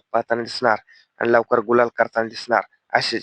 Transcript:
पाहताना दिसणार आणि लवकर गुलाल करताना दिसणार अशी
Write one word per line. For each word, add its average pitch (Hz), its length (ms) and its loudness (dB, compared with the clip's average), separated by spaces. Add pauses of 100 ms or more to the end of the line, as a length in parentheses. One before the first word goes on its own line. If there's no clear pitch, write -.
(120)
पाहताना 117 300 -2
दिसणार 110 360 -2 (440)
आणि 117 100 0
लवकर 117 280 2
गुलाल 120 280 2 (100)
करताना 113 320 0
दिसणार 113 340 -2 (300)
अशी 120 300 -2